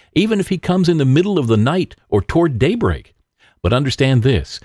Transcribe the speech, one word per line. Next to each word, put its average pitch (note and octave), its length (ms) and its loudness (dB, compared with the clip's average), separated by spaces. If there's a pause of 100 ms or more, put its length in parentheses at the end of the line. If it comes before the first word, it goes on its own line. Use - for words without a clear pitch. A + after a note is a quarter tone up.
(140)
even G#3 260 0
if F3+ 80 -4
he F#3+ 100 -4
comes F3+ 300 0
in E3+ 100 2
the C#3 80 0
middle F3 320 2
of C3 100 0
the A2+ 100 2
night C#3+ 380 0 (120)
or G2+ 140 0
toward D#3+ 380 -2
daybreak. B2+ 540 -2 (480)
But F#2+ 120 0
understand C3 500 0
this, A2+ 420 -2